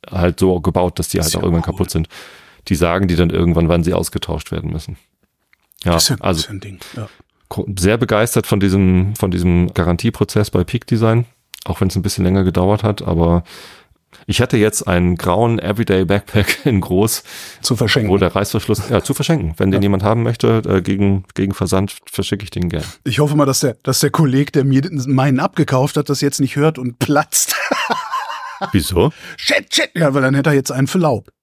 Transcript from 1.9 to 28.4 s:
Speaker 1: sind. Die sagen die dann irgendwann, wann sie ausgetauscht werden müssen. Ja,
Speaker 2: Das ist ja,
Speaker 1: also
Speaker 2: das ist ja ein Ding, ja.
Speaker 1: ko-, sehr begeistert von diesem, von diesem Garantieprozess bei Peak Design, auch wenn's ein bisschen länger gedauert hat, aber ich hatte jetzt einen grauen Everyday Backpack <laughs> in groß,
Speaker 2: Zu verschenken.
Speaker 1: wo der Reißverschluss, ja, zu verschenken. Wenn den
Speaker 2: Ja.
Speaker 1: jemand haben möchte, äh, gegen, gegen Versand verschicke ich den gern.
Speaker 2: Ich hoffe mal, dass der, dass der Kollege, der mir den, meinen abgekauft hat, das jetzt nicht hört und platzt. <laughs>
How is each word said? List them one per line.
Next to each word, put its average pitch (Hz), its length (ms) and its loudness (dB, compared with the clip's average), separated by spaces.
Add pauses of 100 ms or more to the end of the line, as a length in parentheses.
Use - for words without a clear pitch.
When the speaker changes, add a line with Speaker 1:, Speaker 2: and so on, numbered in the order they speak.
Speaker 1:
sind. 80 180 -2 (600)
Die 92 80 0
sagen 87 320 0
die 85 80 2
dann 85 120 4
irgendwann, 82 400 2
wann 85 160 2
sie 87 80 0
ausgetauscht 85 600 -4
werden 80 200 -6
müssen. - 240 -10 (880)
Ja, 87 80 2
Speaker 2:
Das 82 120 2
ist - 40 0
ja, 127 120 0
Speaker 1:
also 95 180 0
Speaker 2:
das 78 60 -4
ist - 40 -10
ja 104 60 -12
ein 95 60 -10
Ding, 95 180 -16 (180)
ja. 107 120 -10 (400)
Speaker 1:
ko-, - 180 -6 (120)
sehr 104 200 2
begeistert 113 480 0
von 101 120 2
diesem, 95 580 4
von 98 140 0
diesem 87 440 2
Garantieprozess 98 760 0
bei 90 140 2
Peak - 220 -6
Design, 113 400 2 (400)
auch - 160 -4
wenn's 92 120 0
ein 92 80 -2
bisschen 95 220 -2
länger 95 180 2
gedauert 92 400 0
hat, 107 200 -2
aber 85 420 2 (840)
ich - 120 -2
hatte 123 160 0
jetzt 107 320 2
einen 87 280 2
grauen 110 440 0
Everyday 101 440 0
Backpack 101 560 0
<laughs> - 60 -20
in 107 140 4
groß, 95 420 0 (400)
Speaker 2:
Zu 120 140 -2
verschenken. 107 340 0
Speaker 1:
wo 98 80 4
der 92 160 2
Reißverschluss, 101 560 -2
ja, 104 120 2
zu 139 120 -4
verschenken. 131 420 -2
Wenn 98 140 2
den 95 100 2
Speaker 2:
Ja. 98 60 2
Speaker 1:
jemand 98 160 0
haben 113 220 2
möchte, 113 420 2
äh, 95 160 2
gegen, 98 420 0 (100)
gegen 95 200 -2
Versand 95 420 -2 (140)
verschicke 101 340 -4
ich 90 60 -12
den 87 180 -4
gern. 82 160 -6 (200)
Speaker 2:
Ich 127 160 -2
hoffe 147 160 2
mal, 143 100 4
dass 135 140 0
der, 131 240 -2
dass 131 160 0
der 147 100 2
Kollege, 143 420 2
der 135 120 2
mir 135 180 4
den, 160 180 -6 (140)
meinen 131 240 2
abgekauft 143 580 0
hat, 147 120 -2
das 139 120 -2
jetzt 143 200 -2
nicht 135 160 -2
hört 156 220 2
und 123 200 -8
platzt. - 560 0 (600)
<laughs> - 580 -8